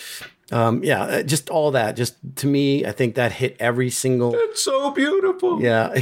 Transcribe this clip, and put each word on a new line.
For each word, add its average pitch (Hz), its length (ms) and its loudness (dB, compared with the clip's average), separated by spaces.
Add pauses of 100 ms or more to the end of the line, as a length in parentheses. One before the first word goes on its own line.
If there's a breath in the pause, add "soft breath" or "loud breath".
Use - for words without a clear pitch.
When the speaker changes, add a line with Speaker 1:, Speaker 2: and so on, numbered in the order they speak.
(520 loud breath)
Speaker 1:
Um, 117 320 2
yeah, 104 180 2
uh, - 200 0
just 151 260 -2
all 151 220 2
that. 113 260 0
Just 120 200 -4 (200)
to - 100 -4
me, 143 380 2
I 104 80 -4
think 117 220 0
that 120 180 0
hit - 260 -4
every 123 300 0
single 123 480 0
Speaker 2:
It's - 260 0
so 277 280 0
beautiful. 370 680 0
Speaker 1:
Yeah, 113 420 2